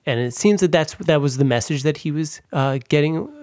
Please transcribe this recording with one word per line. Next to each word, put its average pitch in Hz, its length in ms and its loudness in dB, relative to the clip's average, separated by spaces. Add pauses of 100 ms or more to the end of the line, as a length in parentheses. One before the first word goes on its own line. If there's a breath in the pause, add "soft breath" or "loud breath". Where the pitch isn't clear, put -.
And 120 160 -2
it 123 140 -4
seems 208 260 2
that 175 100 2
that's, 156 260 0
that 160 260 2
was 135 160 0
the 139 80 4
message 131 380 0
that 151 120 0
he 156 140 -8
was, 151 320 -6 (100)
uh, 135 260 0 (120)
getting, 156 360 2 (160)